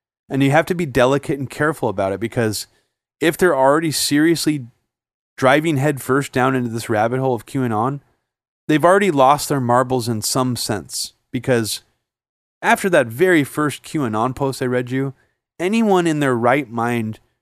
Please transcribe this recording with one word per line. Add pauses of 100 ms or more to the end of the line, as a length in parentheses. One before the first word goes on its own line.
(300)
And
you
have
to
be
delicate
and
careful
about
it,
because (540)
if
they're
already
seriously (720)
driving
headfirst
down
into
this
rabbit
hole
of
QAnon, (680)
they've
already
lost
their
marbles
in
some
sense. (180)
Because (800)
after
that
very
first
QAnon
post
I
read
you, (460)
anyone
in
their
right
mind (220)